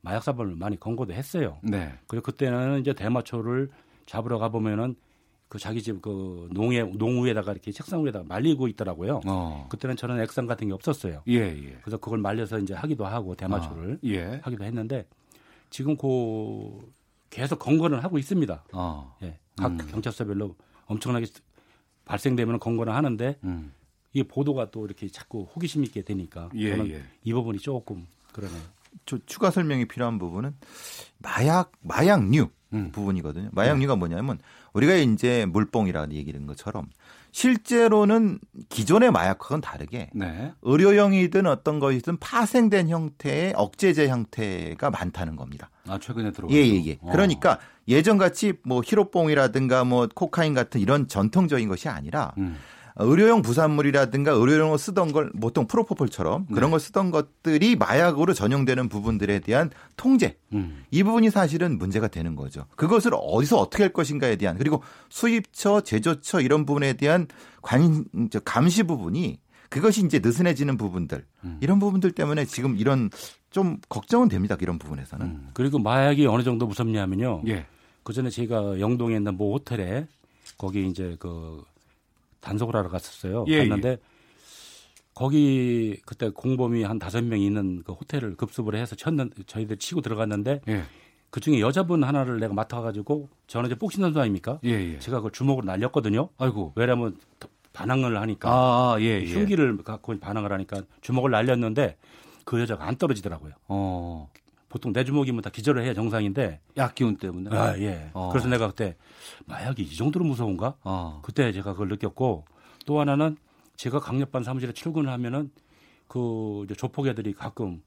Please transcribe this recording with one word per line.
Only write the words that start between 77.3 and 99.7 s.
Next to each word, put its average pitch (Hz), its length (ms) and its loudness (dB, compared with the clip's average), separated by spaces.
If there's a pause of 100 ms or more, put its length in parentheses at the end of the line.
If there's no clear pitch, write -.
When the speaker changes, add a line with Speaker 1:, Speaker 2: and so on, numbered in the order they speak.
Speaker 2:
예. 98 180 -4 (380)
Speaker 1:
그 - 80 -10
전에 127 180 -4
제가 107 520 -2
영동에 117 340 2
있는 101 220 -2
모 101 160 0
호텔에 110 540 -4 (500)
거기 95 300 -4
이제 90 320 -6
그 80 440 -12 (800)
단속을 113 340 -4
하러 98 140 0
갔었어요. 92 580 -6
Speaker 2:
예, 156 120 4
Speaker 1:
갔는데 110 300 2
Speaker 2:
예. 127 80 -2 (1160)
Speaker 1:
거기 127 920 2
그때 - 240 -4
공범이 120 540 0
한 107 140 -2
다섯 110 260 -4
명 113 160 0
있는 98 440 0
그 - 100 -10
호텔을 110 420 -6
급습을 107 400 -4
해서 110 200 -6
쳤는-, 135 500 -4
저희들 107 320 -6
치고 170 240 -6
들어갔는데 110 640 -2
Speaker 2:
예. 107 160 -2 (460)
Speaker 1:
그중에 127 320 2
여자분 165 420 2
하나를 127 360 0
내가 107 140 -2
맡아가지고 113 760 -4 (180)
저는 120 200 -4
이제 120 80 -2
복싱 196 260 -4
선수 156 180 2
아닙니까? 113 460 0
Speaker 2:
예, 120 60 2
예. 87 280 -2
Speaker 1:
제가 117 180 -4
그걸 107 140 -4
주먹으로 131 340 0
날렸거든요. 110 720 0
Speaker 2:
아이고. 104 380 -2
Speaker 1:
왜냐하면 120 400 0 (580)
반항을 123 460 -2
하니까 110 300 -4
Speaker 2:
아, 123 460 4
아, - 40 0
예, 107 220 2
예. 85 120 -4
Speaker 1:
흉기를 170 500 2